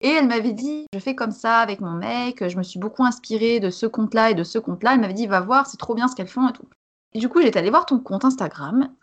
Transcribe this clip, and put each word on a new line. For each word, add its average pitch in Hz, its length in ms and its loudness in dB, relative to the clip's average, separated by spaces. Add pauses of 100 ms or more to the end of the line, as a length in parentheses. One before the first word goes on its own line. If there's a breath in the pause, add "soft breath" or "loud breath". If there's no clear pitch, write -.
Et 254 80 0
elle 294 200 4
m'avait 233 240 0
dit, « 294 420 -6
Je 196 60 -8
fais 269 160 -4
comme 214 160 -4
ça 226 260 2
avec 208 220 0
mon 180 120 -6
mec, 233 560 -4
je 180 80 -6
me 185 60 -2
suis 180 180 -10
beaucoup 220 240 -2
inspirée 233 560 0
de 196 100 0
ce 202 160 -4
compte-là 220 440 2
et 214 40 2
de 170 100 0
ce - 140 -6
compte-là. » 220 360 0
Elle 254 60 6
m'avait 196 120 0
dit, « 220 160 -4
Va 190 120 2
voir, 254 260 2
c'est - 100 -16
trop - 180 -6
bien 233 140 0
ce 254 80 -8
qu'elles 185 120 -8
font 254 200 0
et 233 40 -4
tout. » - 160 -20 (440)
Et 220 60 -8
du 233 100 0
coup, 339 140 4
j'étais 220 160 4
allée 175 120 2
voir 330 160 4
ton 262 120 2
compte 233 260 -4
Instagram, 240 640 0 (140)